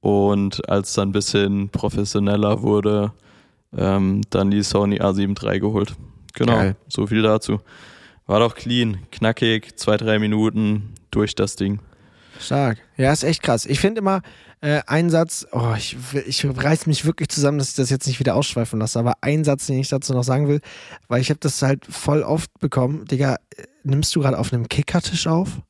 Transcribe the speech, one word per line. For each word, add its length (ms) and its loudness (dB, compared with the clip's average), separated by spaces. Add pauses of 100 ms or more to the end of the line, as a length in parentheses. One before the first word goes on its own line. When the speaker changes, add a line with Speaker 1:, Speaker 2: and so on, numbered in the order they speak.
Speaker 1:
Und 640 2
als 220 0
es 60 -6
dann 140 0
ein 40 -4
bisschen 560 0
professioneller 920 0
wurde, 520 2 (640)
ähm, 520 2
dann 220 2
die 120 2
Sony 360 0
A 140 2
sieben 220 0
drei 240 -6
geholt. 360 -2 (380)
Genau, 220 2
Speaker 2:
Geil. 200 2 (140)
Speaker 1:
so 180 -2
viel 140 2
dazu. 400 2 (640)
War 160 4
doch 140 2
clean, 420 -2 (140)
knackig, 680 0
zwei, 160 2
drei 240 0
Minuten 720 0 (180)
durch 240 0
das 200 -2
Ding. 240 -2 (600)
Speaker 2:
Stark. 400 0 (180)
Ja, 160 4
ist 100 -2
echt 200 0
krass. 220 0
Ich 140 0
find 180 2
immer, 240 0 (420)
äh, 240 2
ein 220 2
Satz, 420 0
oh, 260 0
ich 200 -8 (160)
w-, 80 -2
ich 240 -4
reiß 420 0
mich 160 0
wirklich 240 0
zusammen, 300 2
dass 140 -2
ich 40 -8
das 140 0
jetzt 180 -2
nicht 140 -2
wieder 120 2
ausschweifen 460 0
lasse, 180 -2
aber 220 0
ein 240 0
Satz, 240 0
den 100 0
ich 120 -2
dazu 240 -2
noch 100 0
sagen 240 2
will, 140 2 (480)
weil 100 0
ich 120 -2
hab 100 -2
das 200 -2
halt 240 0
voll 380 0
oft 260 -2 (100)
bekommen. 440 0
Digga, 320 0 (220)
äh, 60 -20 (200)
nimmst 320 0
du 60 2
grad 140 2
auf 180 -2
einem 160 -2
Kickertisch 580 -2
auf? 320 0 (100)